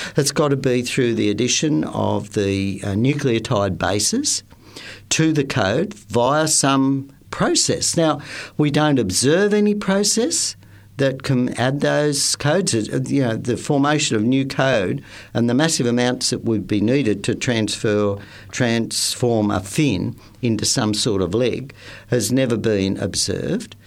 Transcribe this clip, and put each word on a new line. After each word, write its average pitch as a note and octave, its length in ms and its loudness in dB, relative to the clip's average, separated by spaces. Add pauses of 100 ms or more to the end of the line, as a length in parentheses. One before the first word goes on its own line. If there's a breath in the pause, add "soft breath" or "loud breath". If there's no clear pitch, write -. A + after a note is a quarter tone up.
(180 loud breath)
it's C#3+ 140 2
got D3 160 2
to C#3 80 2
be B2 260 0
through B2 320 0
the G#2 160 2
addition C#3+ 540 0
of G#2 500 -2
the, G2 500 0
uh, G#2 40 -4
nucleotide A2+ 920 0
bases G#2+ 640 0 (640 loud breath)
to D#3+ 240 2
the D3 120 2
code B2+ 500 0
via C3 520 0
some C3+ 640 2 (200)
process. - 640 0
Now, D#3 280 0 (340 loud breath)
we D3+ 140 2
don't D3 280 2
observe C#3+ 540 2
any G#3 220 4
process G#3 800 0 (400 loud breath)
that C3+ 260 0
can B2 280 0 (100)
add C3+ 220 0
those D3 540 0
codes. E3 380 0
Uh, A#2 300 -2
you C3+ 160 0
know, A#2 160 0
the A2+ 220 -2
formation D3 580 0
of G#2 60 2
new C3+ 240 2
code C3 580 0 (300 loud breath)
and A#2 140 2
the A#2+ 40 0
massive D3+ 320 2
amounts B2 460 0
that - 140 -4
would A2 220 0
be G#2 140 0
needed G#2+ 440 2
to A2 100 0
transfer, G#2 800 0 (340 loud breath)
transform A2+ 1000 0
a G2+ 100 0
fin A2+ 580 -2 (220 loud breath)
into A2+ 240 0
some G#2+ 300 0
sort G#2 260 0
of F2 140 0
leg B2 400 -2 (320 loud breath)
has B2 260 0
never B2+ 240 2
been G2+ 400 0
observed. - 800 -4 (100)